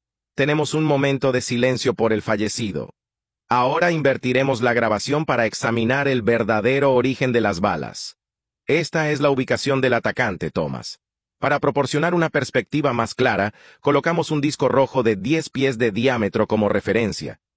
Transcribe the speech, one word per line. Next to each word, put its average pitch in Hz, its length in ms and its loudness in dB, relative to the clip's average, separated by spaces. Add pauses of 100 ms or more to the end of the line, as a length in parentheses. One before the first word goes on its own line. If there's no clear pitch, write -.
(360)
Tenemos 147 380 0
un 156 120 0
momento 139 480 2
de 123 80 0
silencio 123 540 0
por 110 180 2
el 107 80 0
fallecido. 104 720 -4 (580)
Ahora 143 420 2
invertiremos 135 720 0
la 123 100 2
grabación 113 540 0
para 120 220 0
examinar 117 600 -2
el 131 140 0
verdadero 117 720 2
origen 127 400 0
de 120 80 2
las 101 180 0
balas. 82 560 -4 (520)
Esta 156 440 -2
es 143 80 -2
la 147 100 2
ubicación 131 520 0
del 127 120 2
atacante, 107 560 -2
Thomas. 69 520 -6 (380)
Para 143 200 0
proporcionar 143 540 0
una 165 160 2
perspectiva 143 640 -2
más 113 220 -2
clara, 107 380 0 (280)
colocamos 147 500 0
un 151 80 0
disco 139 300 0
rojo 135 340 2
de 107 140 2
diez 139 320 -2
pies 131 280 0
de 117 140 2
diámetro 113 560 0
como 107 220 2
referencia. 101 720 -2 (160)